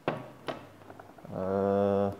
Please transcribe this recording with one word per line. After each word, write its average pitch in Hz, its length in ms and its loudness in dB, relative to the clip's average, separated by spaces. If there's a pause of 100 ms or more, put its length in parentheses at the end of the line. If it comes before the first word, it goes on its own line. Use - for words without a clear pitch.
(1300)
Ah, 98 840 2